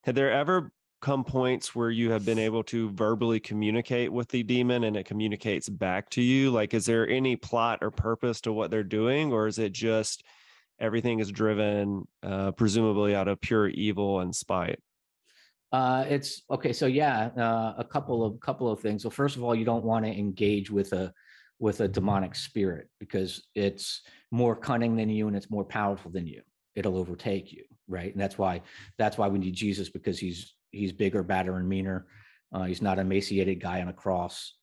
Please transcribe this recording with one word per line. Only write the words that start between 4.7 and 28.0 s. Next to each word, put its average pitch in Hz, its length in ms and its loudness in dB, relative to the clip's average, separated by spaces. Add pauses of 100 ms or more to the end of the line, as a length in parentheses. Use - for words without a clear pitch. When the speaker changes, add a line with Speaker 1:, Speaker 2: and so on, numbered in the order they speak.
Speaker 1:
and 107 120 0
it 95 80 -4
communicates 107 640 -2
back 95 400 -2
to 127 140 0
you? 135 280 4
Like, 107 220 2
is 110 140 0
there 113 200 4
any 131 300 2
plot 117 460 0
or 107 80 0
purpose 113 520 -2
to 113 120 -2
what 101 160 -2
they're 107 120 0
doing? 120 480 0
Or 110 160 2
is 107 120 -2
it 104 140 -2
just 110 520 -2 (560)
everything 113 400 0
is 101 100 0
driven, 104 760 0 (140)
uh, 98 300 -2
presumably 104 640 4
out 95 140 2
of 98 140 0
pure 107 260 2
evil 98 520 0
and 90 140 -2
spite? 90 460 -2 (920)
Speaker 2:
Uh, 131 360 2
it's, 143 420 -2
okay, 156 220 0
so 156 140 0
yeah, 131 400 2 (100)
uh, 113 400 0
a 117 80 -6
couple 131 400 -2
of, 110 160 -2
couple 127 300 -2
of 104 100 -2
things. 107 220 -2
So 113 80 -4
first 139 260 0
of 120 80 -6
all, 120 100 2
you 113 120 0
don't 117 180 0
wanna 110 240 2
engage 104 640 0
with 101 240 0
a, 92 180 -2 (460)
with 107 220 0
a 101 80 2
demonic 98 460 0
spirit 92 540 -4 (100)
because - 460 -4 (100)
it's 98 480 -4 (280)
more 120 260 2
cunning 117 400 0
than 110 140 0
you 107 180 0
and 101 80 -2
it's 98 140 -6
more 101 140 -2
powerful 101 460 -2
than 87 160 -6
you. - 160 -14 (320)
It'll 95 220 0
overtake 90 560 -4
you, - 120 -20 (240)
right? 92 240 -6